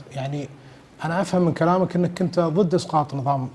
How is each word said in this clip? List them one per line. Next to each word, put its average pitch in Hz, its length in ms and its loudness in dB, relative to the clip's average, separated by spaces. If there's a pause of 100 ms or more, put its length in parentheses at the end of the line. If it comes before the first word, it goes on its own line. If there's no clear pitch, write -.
(160)
يعني 139 340 -8 (560)
أنا 170 160 0
أفهم 180 200 2
من 170 100 4
كلامك 175 440 2
أنك 175 260 0
أنت 175 180 0
ضد 170 360 2
إسقاط 156 380 0
نظام 135 420 -2